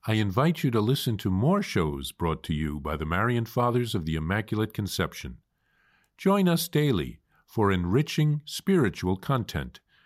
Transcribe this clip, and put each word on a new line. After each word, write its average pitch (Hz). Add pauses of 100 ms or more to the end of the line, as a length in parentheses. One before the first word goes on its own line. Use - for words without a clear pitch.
I 110
invite 110
you 139
to 113
listen 117
to 101
more 139
shows 73
brought 80
to 80
you 76
by 76
the 78
Marian 113
Fathers 120
of 82
the 80
Immaculate 107
Conception. 85 (800)
Join 294
us 165
daily 113 (260)
for 101
enriching 147
spiritual 98
content, 90 (240)